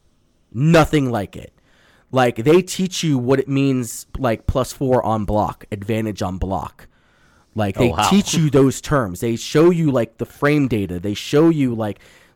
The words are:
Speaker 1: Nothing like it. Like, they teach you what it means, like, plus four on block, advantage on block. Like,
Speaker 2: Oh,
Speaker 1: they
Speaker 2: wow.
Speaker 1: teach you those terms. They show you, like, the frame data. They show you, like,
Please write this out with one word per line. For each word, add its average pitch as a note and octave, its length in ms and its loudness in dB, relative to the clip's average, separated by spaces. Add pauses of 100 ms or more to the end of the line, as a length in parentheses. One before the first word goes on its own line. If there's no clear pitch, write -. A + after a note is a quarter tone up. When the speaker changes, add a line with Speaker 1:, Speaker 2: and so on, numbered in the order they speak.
(520)
Speaker 1:
Nothing D3 580 2
like G#2 260 -6
it. - 160 -18 (600)
Like, B2 240 2
they D3+ 260 4
teach F3+ 400 -6
you D3 160 0
what C3 220 2
it C3 80 -8
means, C3+ 580 -2 (100)
like, B2 300 -4
plus - 260 -4
four B2+ 320 0
on G#2+ 200 -2
block, G#2 480 -2
advantage G#2+ 500 -4
on F#2 160 -6
block. F2+ 480 -8 (720)
Like, G#2 200 -2
Speaker 2:
Oh, - 40 -4
Speaker 1:
they A#2+ 80 4
Speaker 2:
wow. G#2 200 2
Speaker 1:
teach G3 260 2
you D#3 160 2
those C3+ 300 4
terms. A2+ 380 -2
They A#2 160 -2
show D#3 360 2
you, E3 200 2
like, A#2+ 280 -2
the - 80 -6
frame C#3+ 420 0
data. F#2+ 320 -4
They G2+ 140 -4
show D3+ 360 2
you, C3+ 240 0
like, G#2+ 240 -6 (380)